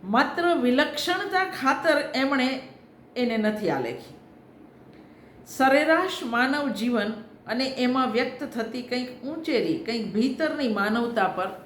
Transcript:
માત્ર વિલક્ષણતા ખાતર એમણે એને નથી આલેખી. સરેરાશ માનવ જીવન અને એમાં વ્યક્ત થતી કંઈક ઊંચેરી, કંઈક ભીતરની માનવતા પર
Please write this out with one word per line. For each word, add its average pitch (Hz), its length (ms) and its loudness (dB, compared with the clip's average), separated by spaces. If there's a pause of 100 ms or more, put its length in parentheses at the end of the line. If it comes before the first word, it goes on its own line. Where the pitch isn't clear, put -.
માત્ર 294 500 2
વિલક્ષણતા 320 880 2
ખાતર 294 540 2 (160)
એમણે 262 480 0 (540)
એને 233 200 0
નથી 214 340 0
આલેખી. 127 440 -6 (1300)
સરેરાશ 311 760 2
માનવ 269 460 0
જીવન 220 440 0 (340)
અને 240 180 -2
એમાં 254 480 0
વ્યક્ત 254 320 -2
થતી 240 380 -6
કંઈક 247 400 -6
ઊંચેરી, 277 560 0
કંઈક 220 340 -4
ભીતરની 277 560 0
માનવતા 214 560 0
પર 185 240 -2 (180)